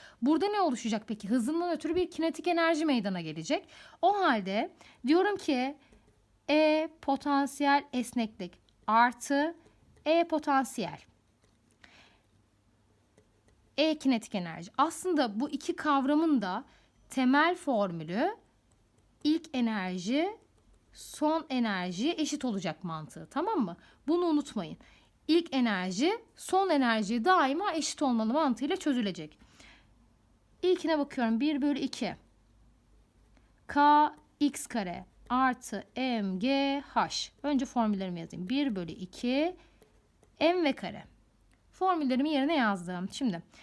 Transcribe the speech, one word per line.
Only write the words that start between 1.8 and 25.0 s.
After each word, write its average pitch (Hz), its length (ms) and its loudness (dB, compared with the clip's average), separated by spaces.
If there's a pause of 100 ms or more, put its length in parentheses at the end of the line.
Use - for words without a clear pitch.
bir 359 160 0
kinetik - 360 -4
enerji 330 380 2
meydana 202 360 0
gelecek. 160 460 -4 (340)
O 403 180 4
halde 233 520 0 (360)
diyorum 381 300 4
ki 269 400 -2 (720)
E 311 400 4 (120)
potansiyel 277 840 0 (100)
esneklik 220 640 -4 (280)
artı 247 680 2 (500)
E 330 180 4
potansiyel. 269 760 -2 (2750)
E 311 200 2
kinetik 254 380 -2
enerji. 170 420 -8
Aslında 285 640 0
bu 285 100 -2
iki 330 260 -6
kavramın 294 640 2
da 202 240 -6 (440)
temel 285 460 2
formülü 202 800 -2 (880)
ilk 311 300 2
enerji, 226 840 -2 (560)
son 311 560 -2
enerjiye 208 680 0
eşit 294 280 -4
olacak 190 380 -4
mantığı, 160 480 -10
tamam 370 280 -2
mı? 180 180 -2 (300)
Bunu 349 180 2
unutmayın. 226 520 -2 (500)